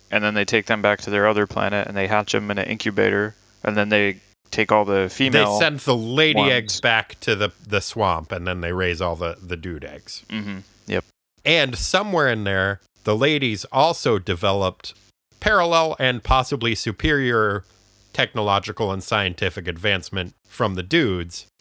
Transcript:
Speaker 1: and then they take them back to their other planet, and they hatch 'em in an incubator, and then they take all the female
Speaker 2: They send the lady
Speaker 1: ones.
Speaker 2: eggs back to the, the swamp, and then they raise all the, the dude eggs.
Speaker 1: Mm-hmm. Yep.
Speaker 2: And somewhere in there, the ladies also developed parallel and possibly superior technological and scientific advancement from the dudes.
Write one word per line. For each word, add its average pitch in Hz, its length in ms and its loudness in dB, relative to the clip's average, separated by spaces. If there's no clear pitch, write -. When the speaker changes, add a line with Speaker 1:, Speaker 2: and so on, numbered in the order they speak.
Speaker 1:
and 104 120 0
then 107 100 0
they 104 120 2
take 110 200 0
them 107 160 0
back 104 200 2
to - 80 -10
their 101 180 4
other 104 200 2
planet, 101 400 -2
and 104 80 -8
they 98 120 0
hatch 107 280 0
'em 104 160 0
in 101 60 -2
an 98 100 -2
incubator, 104 680 0
and 107 140 -2
then 104 120 2
they 101 280 2
take 110 200 0
all 107 140 4
the 95 240 2
female 135 500 2
Speaker 2:
They 165 60 4
send 147 160 0
the 131 140 2
lady 135 440 2
Speaker 1:
ones. 139 120 4
Speaker 2:
eggs 113 300 -2
back 113 400 0
to 117 140 0
the, 98 160 0
the 101 140 0
swamp, 90 500 -2
and 87 160 -6
then 90 140 -4
they 85 120 -4
raise 90 280 -2
all 87 140 -2
the, 85 260 -6
the 87 160 -8
dude 80 280 -10
eggs. - 440 -16
Speaker 1:
Mm-hmm. 104 300 -8
Yep. 95 160 -2
Speaker 2:
And 143 340 2
somewhere 185 520 0
in 113 140 -2
there, 98 360 0
the 107 120 2
ladies 131 500 0
also 139 540 2
developed 95 720 -2
parallel 170 600 2
and 127 240 0
possibly 127 500 2
superior 117 920 0
technological 104 800 0
and 95 120 -4
scientific 95 640 -2
advancement 90 640 -4
from 104 280 -2
the 90 80 -4
dudes. 92 640 -2